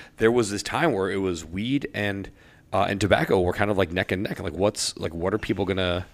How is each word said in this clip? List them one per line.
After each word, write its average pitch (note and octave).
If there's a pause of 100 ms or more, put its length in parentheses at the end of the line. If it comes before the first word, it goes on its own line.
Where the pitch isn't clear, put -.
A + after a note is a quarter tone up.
(180)
there A2+
was A#2
this G2+
time C#3+
where F#2+
it G2
was F#2
weed G#2+
and, G2+ (420)
uh, G2
and G2
tobacco G2
were F2
kind G#2
of, F#2+
like, F2
neck F#2
and F#2+
neck. -
Like, F2+
what's, F#2+
like, F2
what F2+
are G#2+
people G2
gonna, F#2